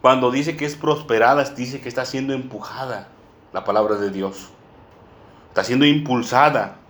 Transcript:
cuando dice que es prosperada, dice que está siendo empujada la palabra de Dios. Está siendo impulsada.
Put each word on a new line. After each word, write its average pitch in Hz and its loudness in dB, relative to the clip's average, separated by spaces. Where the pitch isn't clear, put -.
cuando 127 4
dice 147 -2
que 147 -6
es 147 -6
prosperada, 139 2
dice 131 -8
que - -12
está 127 -6
siendo 135 -4
empujada 127 -10
la 92 -8
palabra 107 2
de 101 -2
Dios. 95 -8
Está 98 0
siendo 131 2
impulsada. 131 2